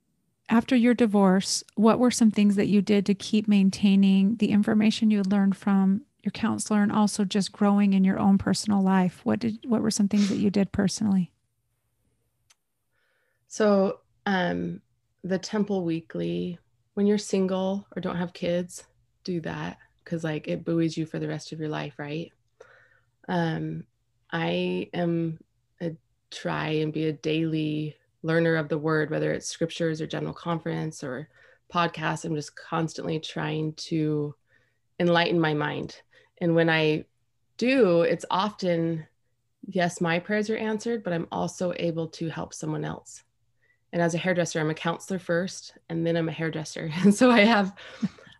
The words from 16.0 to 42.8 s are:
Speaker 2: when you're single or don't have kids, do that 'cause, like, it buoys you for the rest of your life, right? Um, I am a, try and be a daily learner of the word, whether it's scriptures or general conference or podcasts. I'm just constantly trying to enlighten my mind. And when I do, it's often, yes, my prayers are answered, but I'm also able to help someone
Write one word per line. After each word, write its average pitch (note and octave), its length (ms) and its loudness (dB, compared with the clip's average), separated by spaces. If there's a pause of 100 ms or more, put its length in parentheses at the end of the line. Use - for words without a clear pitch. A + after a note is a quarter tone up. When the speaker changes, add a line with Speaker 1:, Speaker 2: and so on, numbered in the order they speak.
Speaker 2:
when G3+ 120 0
you're G#3 120 2
single F#3+ 760 -2
or F#3 60 -6
don't F3+ 160 -4
have F3 160 -4
kids, F3 520 -6 (400)
do F3+ 180 -4
that E3+ 360 -10 (260)
'cause, E3 200 -6
like, D3+ 240 -4
it E3 160 -6
buoys E3 320 0
you D#3+ 100 -4
for E3 120 -10
the D#3 100 -6
rest D#3 240 -8
of D#3+ 80 -12
your D#3 80 -6
life, D3+ 300 -8
right? D3+ 340 -10 (960)
Um, D#3+ 560 -2 (460)
I F3+ 600 -2
am E3 460 -2 (420)
a, E3+ 160 -6 (340)
try D3+ 380 -6
and D#3 240 -2
be D#3 140 -4
a D#3 60 -2
daily D#3 840 -4 (260)
learner E3 340 2
of D#3 120 -2
the D#3+ 100 -2
word, D#3 320 0
whether D3+ 220 -2
it's - 160 -6
scriptures E3 520 -4
or D#3 60 -6
general D3+ 280 -6
conference E3 720 -6
or C3 240 -10 (440)
podcasts. E3 520 -2
I'm E3 100 -4
just D3 220 -8
constantly E3 640 -4
trying D#3 540 -6
to D3+ 600 -4 (640)
enlighten E3+ 420 4
my D#3 140 2
mind. D3 460 -6 (380)
And E3+ 160 0
when E3 160 4
I D#3 340 2 (520)
do, A3 460 4
it's E3+ 280 0
often, E3+ 760 -2 (600)
yes, F3 340 -2
my E3+ 180 0
prayers G#3+ 320 -2
are A3 60 -2
answered, A3 480 -4
but F3+ 80 -4
I'm E3 200 -4
also F3 440 -4
able E3 320 -4
to E3 200 -8
help E3 260 -10
someone D#3 300 -6